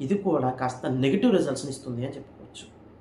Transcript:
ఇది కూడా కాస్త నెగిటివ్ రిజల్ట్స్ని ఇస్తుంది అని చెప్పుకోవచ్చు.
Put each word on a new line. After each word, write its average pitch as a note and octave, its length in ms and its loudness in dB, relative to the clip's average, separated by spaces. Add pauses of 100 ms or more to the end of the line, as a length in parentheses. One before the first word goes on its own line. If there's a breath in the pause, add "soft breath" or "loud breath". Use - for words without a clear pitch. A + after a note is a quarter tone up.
ఇది C3+ 160 0
కూడా D3+ 320 2
కాస్త B2+ 380 -4
నెగిటివ్ C#3 460 4
రిజల్ట్స్ని C#3+ 380 0
ఇస్తుంది B2 340 -8
అని - 100 -8
చెప్పుకోవచ్చు. - 500 -18 (360)